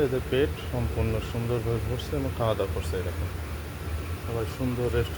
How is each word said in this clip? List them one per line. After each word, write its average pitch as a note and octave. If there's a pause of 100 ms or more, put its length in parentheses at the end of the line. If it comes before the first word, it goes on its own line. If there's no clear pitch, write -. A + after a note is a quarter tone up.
এদের B2+
পেট C3 (220)
সম্পূর্ণ A2+ (180)
সুন্দরভাবে A#2
ভরছে B2+
এবং C3+
খাওয়া A2
দাওয়া -
করছে। G2
এই F2+
দেখেন, E2+ (1000)
সবাই A2+ (120)
সুন্দর B2
রেস্ট A#2+